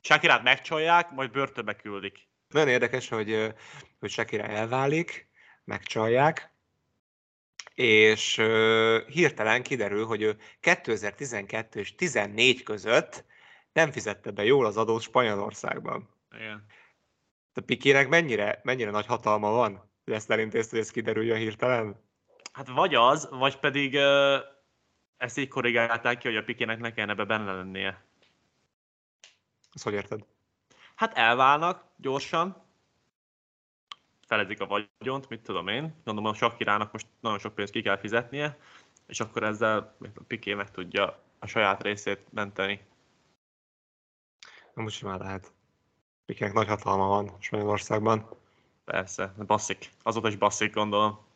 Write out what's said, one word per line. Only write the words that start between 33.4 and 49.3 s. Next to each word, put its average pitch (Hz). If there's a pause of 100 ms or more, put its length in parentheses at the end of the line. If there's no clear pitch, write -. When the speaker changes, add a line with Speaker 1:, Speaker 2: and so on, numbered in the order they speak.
Speaker 1:
felezik 107
a 98
vagyont, 107
mit 113
tudom 92
én. 117 (220)
Gondolom, 107
a 104
Shakirának 107
most 110 (140)
nagyon 107
sok 104
pénzt 101
ki 113
kell 98
fizetnie, 123 (480)
és -
akkor 110
ezzel 107
a -
Piqué 101
meg 101
tudja 92 (160)
a -
saját 101
részét 101
menteni. 101 (1900)
Speaker 2:
Nem 117
úgy 107
simán 95
lehet. 95 (760)
Piquének 101
nagy 107
hatalma 98
van 101
Spanyolországban. 107 (560)
Speaker 1:
Persze, 95